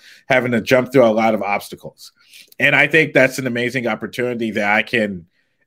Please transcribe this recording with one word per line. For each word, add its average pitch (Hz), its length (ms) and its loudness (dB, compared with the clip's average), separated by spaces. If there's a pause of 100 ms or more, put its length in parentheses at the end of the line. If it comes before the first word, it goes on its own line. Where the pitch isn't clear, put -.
(280)
having 127 240 0
to 113 80 0
jump 127 320 0
through 131 120 6
a - 20 6
lot 113 280 2
of 101 80 -4
obstacles. - 720 -10 (460)
And 139 180 2
I 143 100 4
think 156 260 2
that's 131 260 2
an 131 80 -6
amazing 120 400 -4
opportunity 113 680 -6
that 104 200 -2
I 110 100 2
can 101 440 -4 (400)